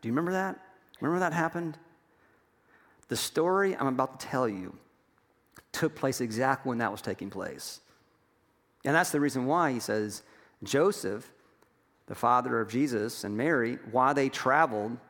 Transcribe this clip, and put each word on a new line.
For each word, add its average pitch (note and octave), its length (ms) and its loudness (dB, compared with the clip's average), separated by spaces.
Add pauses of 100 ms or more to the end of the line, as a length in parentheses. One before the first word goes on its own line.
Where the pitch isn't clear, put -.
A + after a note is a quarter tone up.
Do A2+ 60 -8
you A2+ 60 0
remember E3+ 180 0
that? F#3+ 280 -2 (420)
Remember E3+ 180 2
that F3 140 0
happened? E3 440 -2 (1300)
The A#2+ 80 -2
story F#3 580 2
I'm C#3 120 0
about C3 320 0
to - 60 -10
tell B2+ 240 0
you F#2 260 -8 (960)
took D3+ 220 -2
place C3+ 280 -2
exactly C3 480 0
when A#2+ 100 -2
that A2+ 120 2
was G#2 100 -8
taking G2+ 280 -6
place." F#2 520 -10 (1040)
And C#3 100 2
that's E3+ 160 4
the D3+ 80 2
reason C3+ 260 0
why D#3 260 2
he B2 80 -2
says, G#2+ 440 -4 (400)
Joseph, C3 680 0 (760)
the G#2+ 80 -8
father B2 440 2
of A2 100 -2
Jesus, A#2 540 -2
and G#2 140 -4
Mary, B2 400 0 (140)
why B2+ 220 4
they C3+ 160 2
traveled B2 680 2 (120)